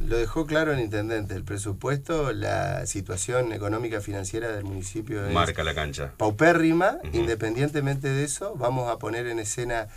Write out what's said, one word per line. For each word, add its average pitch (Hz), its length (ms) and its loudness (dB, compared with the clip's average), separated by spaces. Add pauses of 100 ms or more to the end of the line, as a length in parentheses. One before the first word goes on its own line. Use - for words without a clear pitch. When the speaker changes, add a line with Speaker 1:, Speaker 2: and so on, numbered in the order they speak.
Speaker 1:
Lo 113 100 4
dejó 117 300 0
claro 151 260 2
el 135 80 2
intendente, 107 540 -2
el 90 80 -6
presupuesto, 123 880 -2
la 95 540 -2
situación 98 640 -2
económica 107 480 -2
financiera 107 520 -4
del 101 120 -4
municipio 101 600 -4
es 101 80 0
Speaker 2:
Marca 80 300 2
la 78 100 -2
cancha. 73 420 -4
Speaker 1:
paupérrima. 165 880 6
Speaker 2:
Ujú. - 160 -4
Speaker 1:
Independientemente 139 920 0
de 135 160 2
eso, - 320 -4
vamos 123 340 0
a 113 80 -2
poner 113 280 -2
en 117 140 -2
escena, 117 560 -2